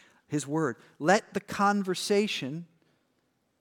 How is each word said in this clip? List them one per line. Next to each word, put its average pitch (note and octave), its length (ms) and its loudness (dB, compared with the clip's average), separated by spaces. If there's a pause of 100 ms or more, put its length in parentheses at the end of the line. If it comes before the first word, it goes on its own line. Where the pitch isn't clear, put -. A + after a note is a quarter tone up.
(280)
his C#3+ 200 -4
word. C#3+ 300 -2 (220)
"Let F#3 340 2
the G3 80 -2
conversation G3+ 1300 -2 (920)